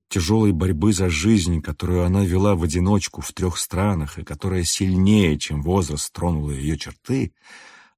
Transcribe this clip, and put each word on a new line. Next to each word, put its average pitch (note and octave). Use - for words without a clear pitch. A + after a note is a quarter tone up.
тяжелой G2+
борьбы F2+
за F#2
жизнь, E2+
которую F2
она F#2+
вела F#2
в E2
одиночку F2+
в -
трех F2+
странах F2+
и E2
которая F2+
сильнее, F#2+
чем D2
возраст, D2+
тронула D#2
ее C#2+
черты, -